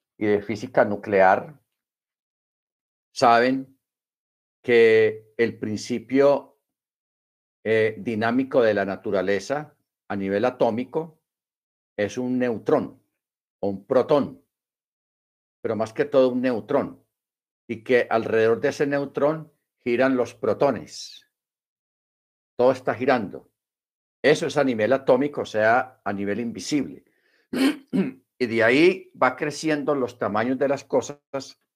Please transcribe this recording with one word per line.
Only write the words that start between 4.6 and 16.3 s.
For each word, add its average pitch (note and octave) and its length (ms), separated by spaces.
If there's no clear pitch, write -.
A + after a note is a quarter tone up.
que A2 760
el A2 200
principio, A#2+ 1000
eh, A2 340
dinámico A#2 640
de A2 120
la G2+ 100
naturaleza G2 960
a G2+ 80
nivel G2 260
atómico B2+ 760
es G2+ 200
un B2+ 200
neutrón B2 640
o G2+ 80
un G2 160
protón, C3 580
pero A2 160
más A2 160
que D#3+ 100
todo C3 260
un B2 120